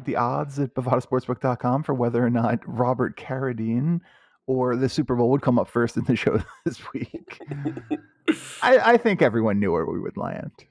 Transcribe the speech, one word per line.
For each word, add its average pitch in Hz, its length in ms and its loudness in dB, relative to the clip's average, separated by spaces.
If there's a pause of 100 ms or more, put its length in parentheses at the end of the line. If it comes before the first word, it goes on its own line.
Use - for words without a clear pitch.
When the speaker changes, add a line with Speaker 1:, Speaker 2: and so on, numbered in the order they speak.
Speaker 1:
the 135 120 -4
odds 135 420 -2
at 139 160 -2
bovada 123 320 0
sportsbook 127 340 -2
dot 127 200 -2
com 127 220 0
for 151 120 -2
whether 120 300 0
or 120 60 2
not 117 360 0
Robert 123 500 -2
Carradine 131 840 -2 (460)
or 127 300 0
the 131 120 2
Super 127 260 -2
Bowl 120 160 4
would 139 120 2
come 120 160 2
up 95 100 0
first 117 280 0
in 123 80 -2
the 123 120 2
show - 240 0 (120)
<laughs> - 120 -12
this 147 160 -4 (120)
week, - 520 -10
Speaker 2:
<laughs> - 1200 -8
Speaker 1:
I, 254 160 8
I 226 180 6
think 220 260 2
everyone 110 380 2
knew 98 120 2
where 82 140 2
we 87 140 -4
would - 160 -8
land. - 360 -8 (180)